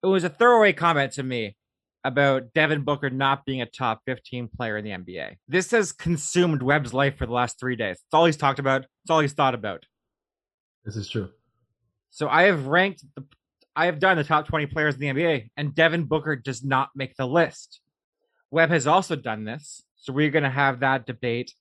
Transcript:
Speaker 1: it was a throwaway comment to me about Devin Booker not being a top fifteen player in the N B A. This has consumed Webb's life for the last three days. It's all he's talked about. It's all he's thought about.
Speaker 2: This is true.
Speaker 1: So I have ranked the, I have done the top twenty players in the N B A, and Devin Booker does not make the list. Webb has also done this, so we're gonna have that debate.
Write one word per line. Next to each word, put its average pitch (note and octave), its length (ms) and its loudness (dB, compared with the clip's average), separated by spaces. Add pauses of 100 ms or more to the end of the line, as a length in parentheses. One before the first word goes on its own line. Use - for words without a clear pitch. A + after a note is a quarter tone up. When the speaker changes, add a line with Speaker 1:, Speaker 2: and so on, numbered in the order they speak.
Speaker 1:
it F#3 40 2
was F#3+ 160 2
a F3+ 60 -2
throwaway A3+ 440 6
comment D3+ 400 0
to C#3 100 -8
me A#2+ 340 -6 (460)
about C3 500 2
Devin D3+ 300 2
Booker C#3+ 260 -2
not C3+ 360 0
being C3 180 -4
a - 20 -4
top A2+ 400 -4
fifteen B2 420 -10
player A2 300 -6
in G#2+ 80 -8
the G#2+ 60 -10
N F#2 100 -10
B F2+ 160 -14
A. C#2 200 -12 (100)
This F3+ 240 -2
has A3 200 0
consumed E3+ 720 -2
Webb's C3 320 0
life C#3 240 0
for C3 80 -4
the A#2 80 -8
last B2 260 -4
three B2+ 160 -4
days. G#2 200 -6
It's - 180 -10
all D#3+ 120 6
he's D#3 120 2
talked C#3 220 0
about. C3+ 260 0 (180)
It's - 60 -14
all D#3+ 120 4
he's D3 120 -2
thought C3 220 2
about. G2+ 300 -10 (1000)
Speaker 2:
This A2 100 -12
is G#2 140 -10
true. G2+ 200 -6 (840)
Speaker 1:
So D3 180 -6
I D#3+ 140 4
have E3 240 2
ranked F3+ 360 0 (120)
the, C#3 100 -14 (500)
I E3 120 2
have E3 100 -2
done F#3 200 4
the D3+ 60 0
top D3+ 240 2
twenty D3+ 200 -2
players D3+ 260 -2
in B2+ 80 -10
the C#3+ 80 -2
N C3 60 -4
B D#3 100 0
A, C3+ 320 -2
and D3 160 -4
Devin E3 300 4
Booker D3+ 320 -2
does A#2+ 280 -10
not C3+ 320 0
make C3+ 200 -10
the C3+ 100 -4
list. D#3+ 560 -2 (720)
Webb D#3+ 180 2
has D3+ 160 0
also E3+ 300 2
done A2 300 -8
this, A#2+ 380 -14 (120)
so - 180 -12
we're D3+ 160 2
gonna C#3+ 180 2
have C3 340 0
that C3 260 0
debate. A#2+ 540 -6